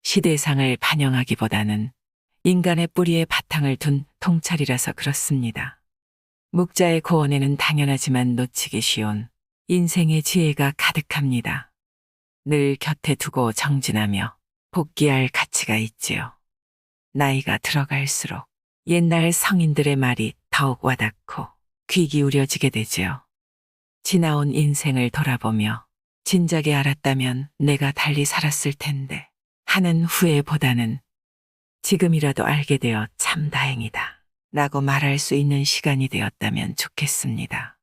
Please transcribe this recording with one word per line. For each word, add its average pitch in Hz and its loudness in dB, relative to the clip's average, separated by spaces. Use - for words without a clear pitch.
시대상을 143 2
반영하기보다는 113 0
인간의 175 2
뿌리에 170 2
바탕을 143 -2
둔 139 0
통찰이라서 156 0
그렇습니다. - -4
묵자의 175 2
고언에는 143 2
당연하지만 135 0
놓치기 123 -4
쉬운 107 -2
인생의 170 2
지혜가 147 2
가득합니다. 131 -2
늘 143 2
곁에 147 -2
두고 123 -2
정진하며 107 -2
복기할 143 0
가치가 - -2
있지요. - -6
나이가 139 0
들어갈수록 - -4
옛날 170 2
성인들의 151 2
말이 123 0
더욱 135 0
와닿고 - -4
귀 175 2
기울여지게 139 2
되지요. 110 -4
지나온 151 2
인생을 139 2
돌아보며 113 -2
진작에 156 2
알았다면 135 0
내가 143 2
달리 143 0
살았을 143 -2
텐데 143 -8
하는 170 2
후회보다는 143 2
지금이라도 160 2
알게 147 0
되어 110 -2
참 151 -2
다행이다 131 -4
라고 143 0
말할 139 0
수 - -2
있는 143 2
시간이 135 0
되었다면 - -4
좋겠습니다. - -6